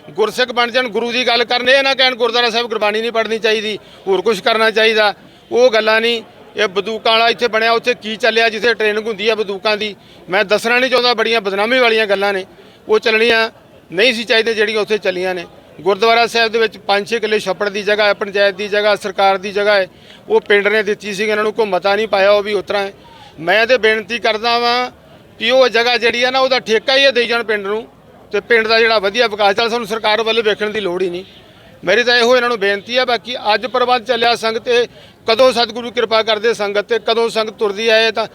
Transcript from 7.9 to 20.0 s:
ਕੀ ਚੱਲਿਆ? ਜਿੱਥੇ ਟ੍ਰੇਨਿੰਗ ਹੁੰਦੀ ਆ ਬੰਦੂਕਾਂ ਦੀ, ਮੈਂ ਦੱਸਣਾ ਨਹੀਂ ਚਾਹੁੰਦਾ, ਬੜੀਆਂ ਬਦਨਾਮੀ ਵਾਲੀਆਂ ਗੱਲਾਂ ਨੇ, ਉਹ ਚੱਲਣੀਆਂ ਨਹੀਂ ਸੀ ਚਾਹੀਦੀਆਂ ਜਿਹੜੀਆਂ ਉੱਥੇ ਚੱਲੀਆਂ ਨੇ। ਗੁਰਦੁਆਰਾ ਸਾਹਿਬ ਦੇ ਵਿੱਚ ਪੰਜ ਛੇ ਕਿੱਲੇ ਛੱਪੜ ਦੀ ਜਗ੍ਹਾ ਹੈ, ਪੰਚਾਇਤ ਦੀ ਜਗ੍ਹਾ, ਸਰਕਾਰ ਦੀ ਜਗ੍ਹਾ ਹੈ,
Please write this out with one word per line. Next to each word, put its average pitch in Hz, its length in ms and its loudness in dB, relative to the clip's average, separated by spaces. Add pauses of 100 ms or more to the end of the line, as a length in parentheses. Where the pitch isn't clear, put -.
ਕੀ 214 200 -10
ਚੱਲਿਆ? 226 320 2
ਜਿੱਥੇ 226 260 -2
ਟ੍ਰੇਨਿੰਗ 214 320 -2
ਹੁੰਦੀ 214 220 -4
ਆ 226 60 2
ਬੰਦੂਕਾਂ 208 420 -4
ਦੀ, 208 180 -6 (340)
ਮੈਂ 196 160 0
ਦੱਸਣਾ 214 340 0
ਨਹੀਂ 254 120 0
ਚਾਹੁੰਦਾ, 247 240 2
ਬੜੀਆਂ 226 260 0
ਬਦਨਾਮੀ 202 380 -2
ਵਾਲੀਆਂ 220 280 2
ਗੱਲਾਂ 202 260 0
ਨੇ, 190 120 -6 (440)
ਉਹ 214 100 4
ਚੱਲਣੀਆਂ 226 520 2 (400)
ਨਹੀਂ 220 240 2
ਸੀ 226 100 -6
ਚਾਹੀਦੀਆਂ 226 300 0
ਜਿਹੜੀਆਂ 214 260 0
ਉੱਥੇ 208 180 -2
ਚੱਲੀਆਂ 185 360 -2
ਨੇ। 175 120 -10 (340)
ਗੁਰਦੁਆਰਾ 220 460 2
ਸਾਹਿਬ 226 260 0
ਦੇ 226 60 0
ਵਿੱਚ 220 200 -2
ਪੰਜ 202 300 -2
ਛੇ 226 120 -2
ਕਿੱਲੇ 214 200 0
ਛੱਪੜ 190 280 -4
ਦੀ 202 140 -6
ਜਗ੍ਹਾ 208 240 2
ਹੈ, 202 80 2
ਪੰਚਾਇਤ 202 400 0
ਦੀ 202 140 -8
ਜਗ੍ਹਾ, 208 280 0
ਸਰਕਾਰ 196 420 0
ਦੀ 196 140 -10
ਜਗ੍ਹਾ 208 220 2
ਹੈ, 196 120 0 (420)